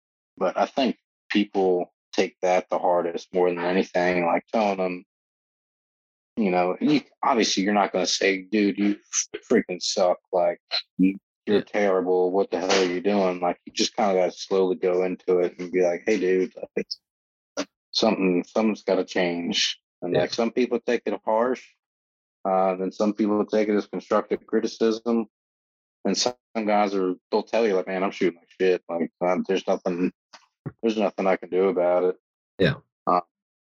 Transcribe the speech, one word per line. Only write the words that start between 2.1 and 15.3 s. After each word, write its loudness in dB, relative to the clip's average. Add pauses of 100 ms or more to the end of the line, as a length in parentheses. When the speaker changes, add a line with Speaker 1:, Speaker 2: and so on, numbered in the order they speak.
Speaker 1:
take -2
that 0
the 0
hardest -2
more 4
than -2
anything, 0
like, -2
telling 0
them, -6 (1300)
you 0
know, 0
you, 2 (200)
obviously 0
you're 0
not 2
gonna 0
say, 0
"Dude, 0
you 0 (520)
freaking 0
suck, 0 (140)
like, 0 (380)
you, 2 (280)
you're 2
Speaker 2:
Yeah. 0
Speaker 1:
terrible, 0
what 0
the -2
hell -2
are 4
you -2
doing?" 0
Like, -2
you -20
just -2
kinda 2
gotta 2
slowly 0
go 0
into 0